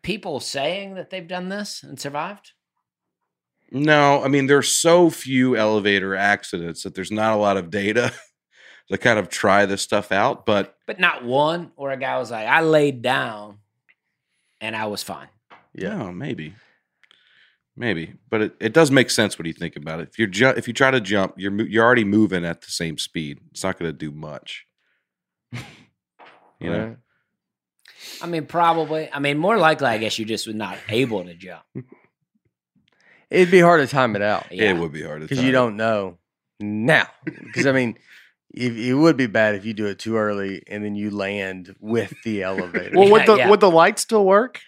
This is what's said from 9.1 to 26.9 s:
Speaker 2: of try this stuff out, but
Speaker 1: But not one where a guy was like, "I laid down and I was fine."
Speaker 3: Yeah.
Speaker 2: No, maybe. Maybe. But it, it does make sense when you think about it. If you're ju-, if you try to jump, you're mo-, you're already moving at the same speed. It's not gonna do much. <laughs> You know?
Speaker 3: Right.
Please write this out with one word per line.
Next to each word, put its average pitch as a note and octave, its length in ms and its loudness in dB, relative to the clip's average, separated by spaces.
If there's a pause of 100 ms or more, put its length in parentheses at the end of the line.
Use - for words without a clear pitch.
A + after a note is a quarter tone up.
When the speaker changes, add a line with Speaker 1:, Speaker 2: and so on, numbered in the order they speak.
Speaker 2:
of F2+ 80 -4
try G2+ 380 2
this G2 160 -4
stuff - 320 -4
out, G#2+ 320 -2
but G2+ 320 -2 (100)
Speaker 1:
But G3 140 -8
not D3+ 240 -2
one D3+ 500 -2
where C#3 160 -10
a C3+ 60 -8
guy C3 220 -4
was A#2+ 120 -8
like, A2 160 -8
"I D3 140 4
laid D3 400 2
down A2+ 560 -4 (1040)
and A2 160 -8
I A2 80 -4
was G#2 180 -8
fine." D#2 240 -12 (460)
Speaker 3:
Yeah. F#2+ 240 -8
Speaker 2:
No, F#2+ 160 -8
maybe. F#2+ 420 -10 (1200)
Maybe. F2 380 -6 (160)
But A2 120 -2
it, G#2 180 -4
it A2 140 -4
does D#3 180 4
make C3+ 180 4
sense G#2+ 300 -2
when E2+ 80 -8
you E2 60 -8
think E2 220 -10
about D#2+ 240 -10
it. D#2+ 120 -12
If - 80 -18
you're A2 80 0
ju-, G2+ 280 2
if - 120 -8
you A2+ 80 -8
try C3+ 160 2
to C3 100 0
jump, G2 360 -2
you're F#2+ 120 -6
mo-, G2+ 140 -2
you're A2 200 2
already A#2+ 200 6
moving G2 420 2
at E2+ 160 -6
the - 80 -20
same E2 300 -6
speed. D2 400 -10 (100)
It's - 140 -14
not F#2+ 160 -4
gonna E2 120 -6
do D2 200 -10
much. D2+ 560 -16 (840)
<laughs> A#2+ 60 -16 (1000)
You E2+ 120 -10
know? G#2+ 160 -4
Speaker 3:
Right. A2+ 100 -16 (1200)